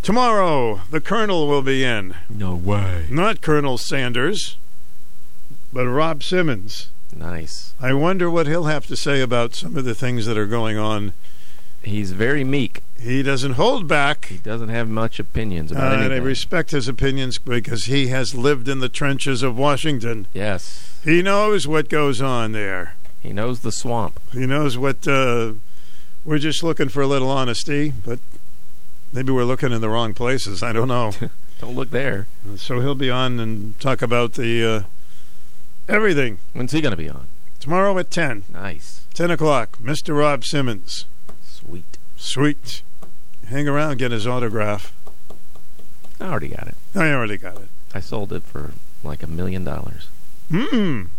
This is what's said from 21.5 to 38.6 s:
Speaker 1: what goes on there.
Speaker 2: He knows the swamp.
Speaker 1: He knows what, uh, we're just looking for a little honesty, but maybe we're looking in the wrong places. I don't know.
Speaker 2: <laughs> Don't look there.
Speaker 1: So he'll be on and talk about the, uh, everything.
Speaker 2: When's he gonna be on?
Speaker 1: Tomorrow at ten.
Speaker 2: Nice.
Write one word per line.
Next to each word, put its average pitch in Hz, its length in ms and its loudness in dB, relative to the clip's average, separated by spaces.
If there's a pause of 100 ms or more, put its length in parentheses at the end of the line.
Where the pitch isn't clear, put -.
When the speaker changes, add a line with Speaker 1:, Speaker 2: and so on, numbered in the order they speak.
Speaker 1:
what 156 220 0
goes 143 320 2
on 120 320 0
there. 95 420 -2 (260)
Speaker 2:
He 110 100 0
knows 113 300 0
the 113 100 0
swamp. 117 480 0 (140)
Speaker 1:
He 127 120 0
knows 139 320 0
what, 135 300 0
uh, 120 460 2 (720)
we're 151 140 0
just 151 240 0
looking 151 260 0
for 143 120 0
a 135 60 2
little 135 220 2
honesty, 139 640 0 (140)
but 120 140 0 (920)
maybe 131 220 0
we're 123 100 2
looking 127 300 0
in 113 80 0
the 110 80 0
wrong 113 240 0
places. 120 500 0
I 120 80 -2
don't 113 160 2
know. 120 240 0 (240)
Speaker 2:
<laughs> - 240 0
Don't 123 160 -2
look 131 160 0
there. 120 360 0 (300)
Speaker 1:
So 123 220 0
he'll 135 160 0
be 131 140 0
on 123 300 0
and 110 400 0
talk 131 220 0
about 120 320 2
the, 117 320 0
uh, 110 180 2 (1080)
everything. 160 500 2 (140)
Speaker 2:
When's 123 180 0
he 156 100 2
gonna 123 160 2
be 80 120 0
on? 67 180 -2 (320)
Speaker 1:
Tomorrow 190 400 2
at 170 120 0
ten. 127 400 0
Speaker 2:
Nice. 92 500 0 (120)